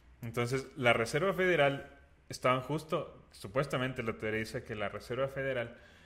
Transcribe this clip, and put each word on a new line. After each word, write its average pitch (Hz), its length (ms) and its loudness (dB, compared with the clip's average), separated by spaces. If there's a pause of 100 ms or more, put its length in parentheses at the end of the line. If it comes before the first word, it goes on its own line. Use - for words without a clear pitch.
(220)
Entonces, 120 460 -2 (100)
la 120 160 6
Reserva 147 400 2
Federal 160 560 4 (400)
estaban 127 320 2
justo, 151 720 -4
supuestamente 131 720 -2
la 110 100 -2
teoría 110 260 -2
dice 110 240 -4
que 113 120 -8
la 104 120 -2
Reserva 120 400 -2
Federal, 131 480 -4 (300)